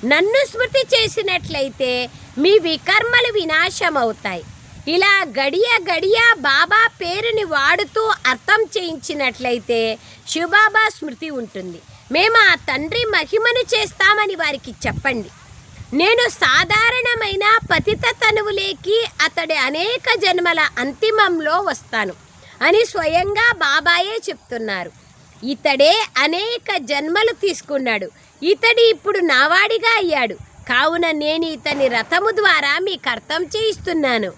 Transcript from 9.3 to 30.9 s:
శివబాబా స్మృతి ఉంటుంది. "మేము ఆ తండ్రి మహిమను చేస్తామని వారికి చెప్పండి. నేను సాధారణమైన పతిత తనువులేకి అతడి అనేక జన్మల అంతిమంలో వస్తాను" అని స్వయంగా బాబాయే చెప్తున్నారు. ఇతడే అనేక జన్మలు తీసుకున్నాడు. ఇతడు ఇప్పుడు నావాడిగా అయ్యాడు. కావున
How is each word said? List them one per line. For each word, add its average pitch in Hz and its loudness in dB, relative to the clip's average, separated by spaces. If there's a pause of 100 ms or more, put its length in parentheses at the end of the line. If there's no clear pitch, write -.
శివబాబా 415 2
స్మృతి 311 -10
ఉంటుంది. 190 -10 (300)
"మేము 415 4
ఆ 339 4
తండ్రి 311 -4
మహిమను 440 0
చేస్తామని 415 0
వారికి 294 -6 (160)
చెప్పండి. 226 -4 (640)
నేను 440 2
సాధారణమైన 427 0 (120)
పతిత 392 0 (100)
తనువులేకి 415 -2 (160)
అతడి 320 -2
అనేక 349 -2
జన్మల 349 0
అంతిమంలో 339 0
వస్తాను" 233 -4 (480)
అని 349 4
స్వయంగా 392 0
బాబాయే 339 0 (100)
చెప్తున్నారు. 208 -8 (540)
ఇతడే 285 2 (120)
అనేక 381 -2
జన్మలు 311 -2
తీసుకున్నాడు. 262 -4 (340)
ఇతడు 453 4
ఇప్పుడు 415 2
నావాడిగా 370 2
అయ్యాడు. 294 0 (360)
కావున 320 2